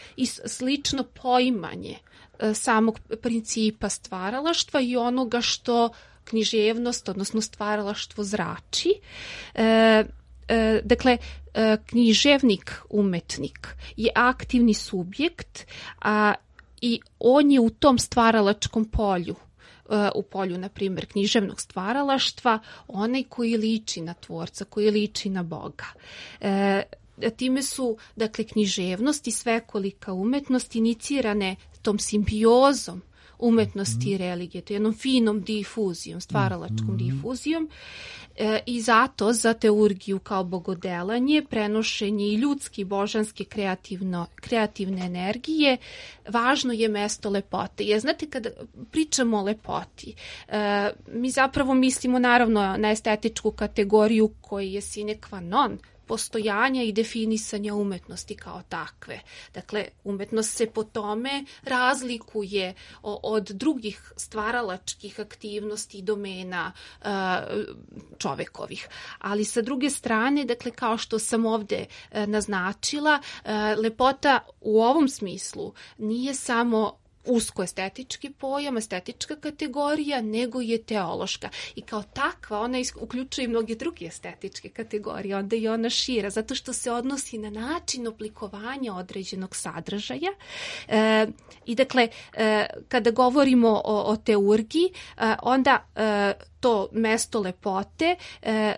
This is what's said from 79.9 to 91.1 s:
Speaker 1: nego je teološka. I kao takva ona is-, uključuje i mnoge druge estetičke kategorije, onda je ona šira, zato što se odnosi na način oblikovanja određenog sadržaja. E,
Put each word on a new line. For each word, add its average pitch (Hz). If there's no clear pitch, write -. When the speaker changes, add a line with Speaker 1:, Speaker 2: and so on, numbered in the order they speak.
Speaker 1:
nego 226
je 226
teološka. 185
I 220
kao 214
takva 254
ona 247
is-, 254
uključuje 254
i 233
mnoge 226
druge 262
estetičke -
kategorije, 208
onda 202
je 220
ona 226
šira, 220
zato 220
što 254
se 247
odnosi 247
na 214
način 240
oblikovanja 220
određenog 185
sadržaja. 208
E, 220